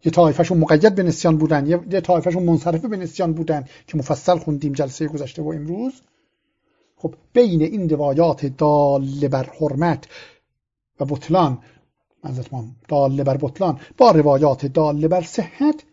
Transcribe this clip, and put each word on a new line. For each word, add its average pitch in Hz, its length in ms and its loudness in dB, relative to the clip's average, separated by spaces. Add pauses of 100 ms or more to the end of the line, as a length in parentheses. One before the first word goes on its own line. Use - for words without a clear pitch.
یه 165 80 0
طایفه‌شون 170 460 4
مقید 160 360 4
به 190 80 0
نسیان 165 360 0
بودن، 151 280 0
یه، 175 140 0 (100)
یه 190 100 0
طایفه‌شون 175 420 0
منصرف 165 420 0
به 214 120 -4
نسیان 175 360 -4
بودن 156 320 -4 (220)
که 156 120 -6
مفصل 151 400 -2
خوندیم 147 340 -4
جلسهٔ 139 340 -4
گذشته 147 360 -10
و 151 60 -6
امروز. 165 440 -8 (1040)
خب - 180 -8 (180)
بین 190 300 4
این 190 260 -2
روایات 147 580 0
دال 143 840 0
بر 131 220 -4 (100)
حرمت 147 480 -2 (920)
و 139 40 -2
بطلان، 143 580 0 (640)
منظورم 127 520 -12 (120)
دال 139 340 0
بر 131 140 0
بطلان، 147 440 -2 (180)
با 240 120 8
روایات 143 560 4
دال 151 420 0
بر 180 140 0
صحت 277 720 -4